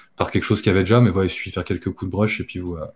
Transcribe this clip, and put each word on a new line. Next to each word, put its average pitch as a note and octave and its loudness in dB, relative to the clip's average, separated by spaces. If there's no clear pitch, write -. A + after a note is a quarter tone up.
par - -2
quelque F#2+ 0
chose G#2+ 0
qu'il - -2
y F#2+ 4
avait F#2+ 4
déjà, A2 6
mais A2+ 6
voilà, F#2+ 2
il E2+ -4
suffit - -10
de - -14
faire F2+ -4
quelques - -4
coups - -8
de - -10
brush G#2+ 0
et - -6
puis - -12
vous, F2 -8
euh, D#2 -10